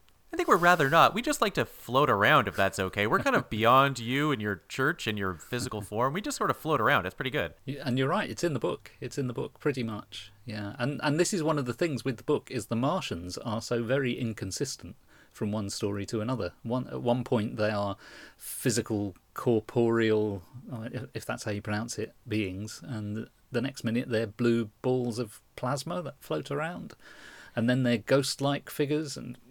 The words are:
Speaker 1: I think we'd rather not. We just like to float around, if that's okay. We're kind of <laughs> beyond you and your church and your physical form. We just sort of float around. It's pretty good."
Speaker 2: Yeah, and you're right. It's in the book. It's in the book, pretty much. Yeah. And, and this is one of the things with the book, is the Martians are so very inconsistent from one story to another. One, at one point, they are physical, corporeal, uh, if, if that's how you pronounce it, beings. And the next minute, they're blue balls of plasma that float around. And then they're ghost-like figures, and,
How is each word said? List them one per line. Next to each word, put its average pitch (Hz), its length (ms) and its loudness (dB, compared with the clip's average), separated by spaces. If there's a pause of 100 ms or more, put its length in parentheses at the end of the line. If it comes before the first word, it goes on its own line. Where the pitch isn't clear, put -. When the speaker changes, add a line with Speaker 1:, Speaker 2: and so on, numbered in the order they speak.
(340)
Speaker 1:
I - 20 -8
think 349 140 0
we'd 220 60 8
rather 170 340 6
not. 156 240 8
We 214 80 0
just 294 200 0
like 214 120 2
to 135 100 2
float 131 460 2
around, 110 400 6
if - 80 -4
that's 98 220 2
okay. 101 280 0
We're 170 120 2
kind 254 180 2
of 143 120 -4
<laughs> - 0 -
beyond 123 480 6
you 135 360 0
and 110 80 -2
your 104 260 -4
church 143 400 -2
and 107 100 0
your 95 180 0
physical 120 440 -6
form. 110 320 -2
We 175 80 -4
just 285 160 -6
sort 196 140 0
of 131 80 0
float 147 240 0
around. 117 240 4
It's 90 100 -6
pretty 127 160 -6
good." 117 220 -2 (100)
Speaker 2:
Yeah, 131 220 -8
and 127 120 0
you're 135 120 2
right. 214 200 -2
It's - 140 -8
in 165 120 0
the 113 40 -2
book. - 400 -6
It's 127 180 -10
in 135 100 -2
the 120 60 -6
book, 123 280 -8
pretty 135 220 -2
much. - 500 -10 (100)
Yeah. 104 340 -8
And, 135 240 -2
and 147 160 2
this 170 160 2
is 175 100 0
one 156 140 2
of 135 80 0
the 120 80 -2
things 151 300 -2
with 123 140 -2
the - 60 -16
book, - 280 0
is 117 140 -4
the 113 100 -4
Martians 117 600 -2
are 117 240 -4
so 120 220 -2
very 127 360 0
inconsistent 117 800 -6 (360)
from 104 180 -4
one 104 180 -2
story 101 340 -2
to 110 160 -4
another. 107 320 -2 (120)
One, 127 240 -2
at 131 160 -8
one 120 200 2
point, 117 340 0
they 107 120 2
are 101 260 -2 (420)
physical, 104 800 -2 (200)
corporeal, 110 1040 2 (320)
uh, 113 180 -8
if, 117 120 -8 (100)
if - 120 -10
that's 120 180 -6
how 107 80 -4
you 104 100 -4
pronounce 107 380 -4
it, 110 140 -6 (140)
beings. 104 560 -4
And 110 440 -6 (240)
the 120 100 0
next 131 220 -6
minute, 117 260 -2
they're 113 160 0
blue 117 460 2 (100)
balls 123 380 0
of 113 220 -8 (140)
plasma 143 460 -4
that 139 180 -10
float 151 300 -4
around. 156 440 -6 (640)
And 120 140 2
then 127 140 4
they're 120 160 4
ghost-like 135 720 0
figures, 151 480 -2
and, 120 200 -12 (140)